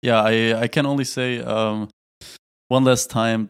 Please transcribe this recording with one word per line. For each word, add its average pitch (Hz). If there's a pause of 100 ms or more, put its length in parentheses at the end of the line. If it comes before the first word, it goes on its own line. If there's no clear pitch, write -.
yeah, 117
I, 113
I 120
can 143
only 139
say, 123
um, 110 (800)
one 131
last 127
time, 113